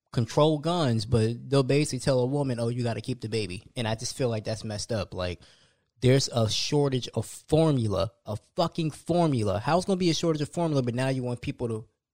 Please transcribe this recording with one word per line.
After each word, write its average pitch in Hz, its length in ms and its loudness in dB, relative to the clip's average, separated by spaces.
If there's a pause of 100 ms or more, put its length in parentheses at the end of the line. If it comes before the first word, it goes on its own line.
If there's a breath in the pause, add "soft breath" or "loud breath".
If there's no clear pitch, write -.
(120)
control 151 460 2
guns, 143 460 0
but 120 440 0
they'll 139 140 4
basically 139 380 0
tell 131 180 2
a 123 80 2
woman, 135 320 -2
"Oh, 117 100 -2
you 120 140 -2
gotta 117 180 -2
keep 123 200 -6
the 113 80 -8
baby." 104 340 -4 (140)
And 120 100 -4
I 110 80 0
just 113 220 -8
feel 131 120 0
like 110 160 -4
that's 110 200 -6
messed 104 260 -8
up. 104 240 -4
Like, 90 260 -4 (600 soft breath)
there's 131 280 4
a 113 220 2
shortage 143 640 0
of 113 120 -4
formula, 120 840 2 (140)
a 107 100 -6 (200)
fucking 165 340 0
formula. 131 720 0
How 156 160 2
it's 185 100 0
gonna 190 120 0
be 180 120 2
a 156 40 2
shortage 156 280 0
of 139 60 -2
formula, 160 340 0
but 120 120 -2
now 131 160 0
you 131 120 -2
want 123 200 -4
people 127 260 -4
to, 110 160 -6 (300)